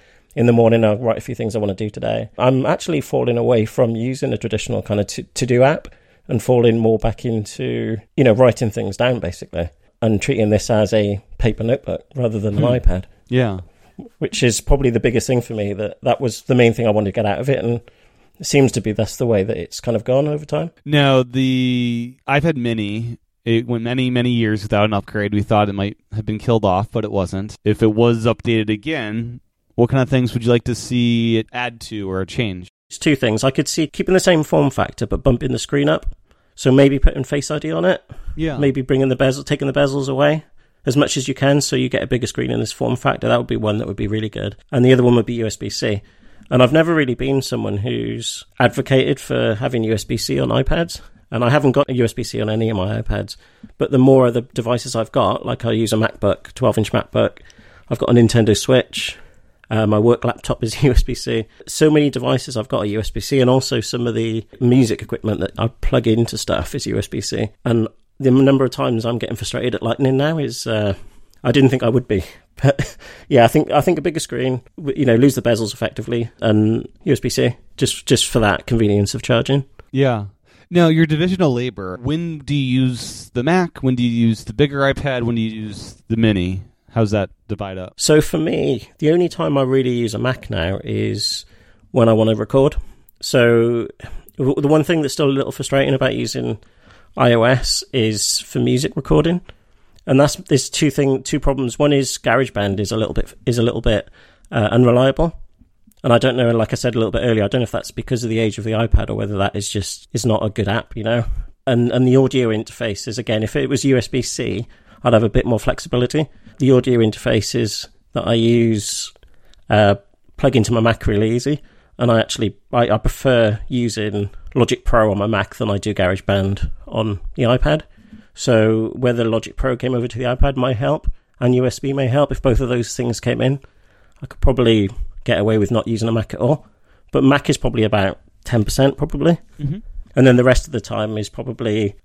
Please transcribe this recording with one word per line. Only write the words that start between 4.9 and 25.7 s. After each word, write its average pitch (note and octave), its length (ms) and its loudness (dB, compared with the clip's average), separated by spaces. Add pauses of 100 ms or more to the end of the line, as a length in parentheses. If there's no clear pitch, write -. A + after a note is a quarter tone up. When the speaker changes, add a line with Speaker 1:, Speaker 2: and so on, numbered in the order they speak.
Speaker 1:
of G2+ 100 0
to, - 160 -10
to-do B2 380 2
app C#3+ 260 2 (380)
and A#2+ 160 -2
falling A#2+ 360 4
more A2+ 200 2
back - 280 -4
into, A2+ 720 -6 (180)
you C#3 80 6
know, A#2 80 8
writing A#2 380 4
things G2+ 260 -6
down, A#2+ 240 0
basically, E2+ 480 -8 (320)
and A2 220 2
treating G#2+ 260 0
this G#2 220 0
as G#2+ 240 2
a G2+ 280 0 (140)
paper A2 280 -2
notebook - 420 -4 (100)
rather A2+ 240 -2
than G2+ 160 -2
an D3 60 0
Speaker 2:
Hmm. A#2+ 80 2
Speaker 1:
iPad. G2+ 340 2 (240)
Speaker 2:
Yeah. A#2 320 -2 (580)
Speaker 1:
Which - 240 -4
is A#2 200 2
probably C#3 260 2
the A2+ 120 0
biggest A#2+ 260 0
thing B2 160 0
for - 100 -12
me, G#2 220 -6
that, G2 280 -8
that A#2+ 180 0
was B2 220 -6
the C3+ 120 0
main A#2 180 6
thing A#2 140 -2
I A2 40 2
wanted G#2 200 0
to - 20 -12
get A2 140 -2
out G2+ 140 -2
of C3+ 100 -4
it. - 120 0
And A#2 200 -4 (580)
it E3+ 60 -12
seems C#3 260 4
to B2 80 -4
be G#2+ 120 -4
that's G#2 240 -4
the C3 100 -2
way G#2 180 2
that G#2+ 120 -6
it's - 240 -12
kind A#2+ 160 -4
of G2+ 80 -2
gone C#3 220 0
over D3 180 -6
time. D#3 260 -6 (140)
Speaker 2:
No, C#3 380 4
the B2 920 -2 (100)
iPad D3 300 0
Mini, A2+ 640 -4 (260)
it A#2 220 0
went A#2 180 -4
many, B2+ 240 -2
many B2 220 0
years A2 320 0
without G#2+ 240 0
an G#2+ 80 -2
upgrade. G#2 400 -4
We G#2 80 0
thought G#2 260 2
it G2 60 -6